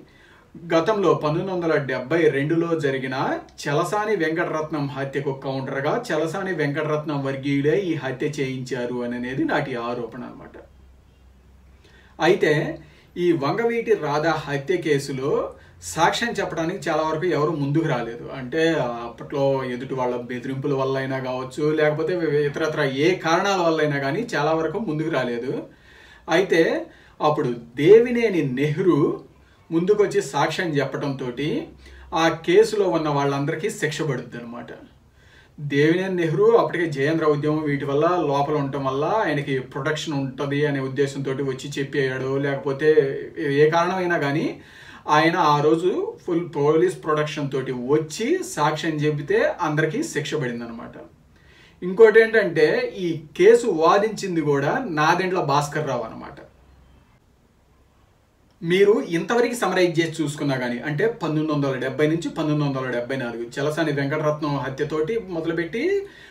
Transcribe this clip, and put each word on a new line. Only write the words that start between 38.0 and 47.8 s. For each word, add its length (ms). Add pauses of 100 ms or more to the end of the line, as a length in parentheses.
లోపల 480
ఉండటం 300
వల్ల 200
ఆయనకి 540
ప్రొటెక్షన్ 560
ఉంటది 520
అనే 140
ఉద్దేశంతో 500
వచ్చి 480
చెప్పేయడు, 600
లేకపోతే 500 (500)
ఏ 320
కారణమైనా 480
కానీ 420 (480)
ఆయన 280
ఆ 240
రోజు 560 (100)
full 300
police 480
production 460
తోటి 220
వచ్చి 720